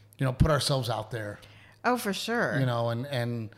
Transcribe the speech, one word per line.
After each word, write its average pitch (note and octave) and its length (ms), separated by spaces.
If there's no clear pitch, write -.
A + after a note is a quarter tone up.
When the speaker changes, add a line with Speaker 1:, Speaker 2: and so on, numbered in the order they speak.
Speaker 1:
you C#3 60
know, C3 80
put D#3 200
ourselves C3+ 360
out G#2+ 220
there. G#2 300
Speaker 2:
Oh, B3 120
for G#3+ 160
sure. F#3 480
Speaker 1:
You C3 60
know, A#2 240
and, A#2+ 160
and A#2+ 520